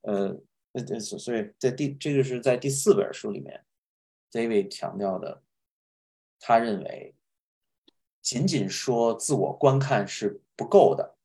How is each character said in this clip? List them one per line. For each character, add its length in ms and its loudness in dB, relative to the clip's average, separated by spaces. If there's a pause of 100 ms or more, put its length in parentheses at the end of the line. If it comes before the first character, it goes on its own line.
呃， 360 -2 (340)
呃， 180 -6
呃， 100 -6
所 360 -6
以 220 -6
在 120 0
第， 240 -4
这 180 -6
个 100 4
是 180 -4
在 160 2
第 140 -4
四 240 4
本 180 0
书 200 -8
里 80 -10
面， 240 -18 (680)
David 400 0
强 260 -10
调 220 -2
的， 240 -12 (960)
他 200 4
认 240 -2
为 320 -12 (1040)
仅 260 -2
仅 220 0
说 460 0
自 200 -4
我 180 0
观 280 4
看 260 0
是 340 -6 (140)
不 100 -6
够 300 8
的， 300 -6